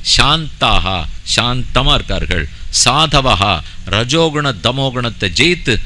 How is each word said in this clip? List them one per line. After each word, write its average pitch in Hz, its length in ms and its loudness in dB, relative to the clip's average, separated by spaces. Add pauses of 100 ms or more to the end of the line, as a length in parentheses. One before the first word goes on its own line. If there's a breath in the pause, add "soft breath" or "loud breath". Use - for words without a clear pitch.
(120)
சாந்தாஹா, 123 840 2 (360)
சாந்தமா 127 600 0
இருக்கார்கள். 87 500 -2 (400 loud breath)
சாதவஹா, 127 680 2 (320 loud breath)
ரஜோகுண 143 760 0
தமோகுணத்தை 123 720 -2
ஜெயித்து 156 380 2 (120)